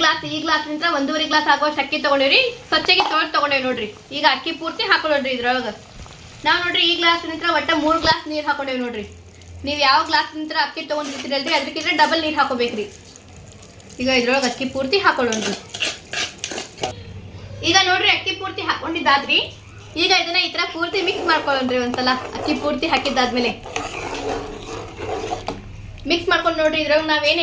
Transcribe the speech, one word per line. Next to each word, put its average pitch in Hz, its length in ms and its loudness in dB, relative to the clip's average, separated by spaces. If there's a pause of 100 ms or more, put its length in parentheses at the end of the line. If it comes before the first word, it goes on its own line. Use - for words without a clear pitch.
ಗ್ಲಾಸ್, 320 200 4 (140)
ಈ - 100 -2
ಗ್ಲಾಸ್ನಿಂದ 302 400 0 (100)
ಒಂದೂವರೆ 285 340 0
ಗ್ಲಾಸ್ 302 240 2
ಆಗುವಷ್ಟು 294 300 0
ಅಕ್ಕಿ 302 220 -2
ತಗೊಂಡೇವ್ರಿ. 277 340 6 (300)
ಸ್ವಚ್ಛಗೆ 359 400 4
ತೊಳ್ದು 320 260 2
ತಗೊಂಡೇವಿ 285 320 2
ನೋಡ್ರಿ. 226 200 -2 (300)
ಈಗ 285 60 -4 (100)
ಅಕ್ಕಿ 320 260 -6
ಪೂರ್ತಿ 330 300 -4
ಹಾಕೊಳ್ಳೋಣ್ರಿ 285 460 2
ಇದ್ರೊಳಗೆ. 240 360 0 (760)
ನಾವ್ 330 180 4
ನೋಡ್ರಿ 349 260 2
ಈ 339 100 2
ಗ್ಲಾಸ್ನಿಂದ 339 580 2
ಒಟ್ಟ 294 120 0 (140)
ಮೂರ್ 320 200 4
ಗ್ಲಾಸ್ 330 280 2
ನೀರ್ 294 160 -2
ಹಾಕೊಂಡೇವಿ 269 380 -2
ನೋಡ್ರಿ. 220 180 -8 (600)
ನೀವ್ 294 220 -2
ಯಾವ 285 120 6 (100)
ಗ್ಲಾಸ್ನಿಂದ 311 420 -2 (140)
ಅಕ್ಕಿ 311 240 -8
ತಗೊಂಡಿರ್ತೀರಲ್ರಿ 285 680 -4
ಅದಕ್ಕಿಂತ 302 320 -4 (120)
ಡಬಲ್ 320 220 4
ನೀರ್ 311 160 -2
ಹಾಕೋಬೇಕ್ರಿ. 240 460 0 (1120)
ಈಗ 254 80 0 (120)
ಇದ್ರೊಳಗೆ 254 300 2
ಅಕ್ಕಿ 262 240 -4
ಪೂರ್ತಿ 269 300 0
ಹಾಕೊಳ್ಳೋಣ್ರಿ. 220 500 2 (2250)
ಈಗ 349 80 4 (140)
ನೋಡ್ರಿ 370 260 4
ಅಕ್ಕಿ 381 240 -4
ಪೂರ್ತಿ 381 280 -6
ಹಾಕೊಂಡಿದ್ದಾದ್ರಿ. 294 680 2 (640)
ಈಗ - 80 2 (120)
ಇದನ್ನ 339 240 -2
ಈ - 80 -4
ತರ 330 60 -2 (140)
ಪೂರ್ತಿ 339 340 -2
ಮಿಕ್ಸ್ 381 220 -2
ಮಾಡ್ಕೊಳ್ಳೋಣ್ರಿ 269 540 2
ಒಂದ್ಸಲ 247 240 0 (300)
ಅಕ್ಕಿ 302 240 0
ಪೂರ್ತಿ 294 320 0
ಹಾಕಿದ್ದಾದ್ಮೇಲೆ. 240 580 0 (2500)
ಮಿಕ್ಸ್ 339 220 0
ಮಾಡ್ಕೊಂಡು 330 300 2
ನೋಡ್ರಿ 311 200 4
ಇದ್ರೊಳಗೆ 302 300 2
ನಾವೇನು 302 300 2